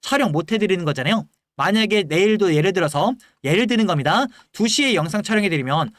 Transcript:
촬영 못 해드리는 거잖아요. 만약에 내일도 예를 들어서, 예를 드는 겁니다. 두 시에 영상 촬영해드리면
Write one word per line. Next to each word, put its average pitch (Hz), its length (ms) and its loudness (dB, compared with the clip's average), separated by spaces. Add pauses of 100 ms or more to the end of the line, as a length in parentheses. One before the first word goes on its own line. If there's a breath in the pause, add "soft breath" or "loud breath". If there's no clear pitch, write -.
촬영 262 320 -2
못 160 200 -2
해드리는 190 320 0
거잖아요. 151 420 -2 (320)
만약에 208 480 0
내일도 190 480 2
예를 170 200 2
들어서, 175 400 0 (280 soft breath)
예를 180 240 2
드는 220 200 0
겁니다. 170 400 0 (260 loud breath)
두 226 160 -2
시에 262 260 0
영상 170 280 -2
촬영해드리면 160 760 -2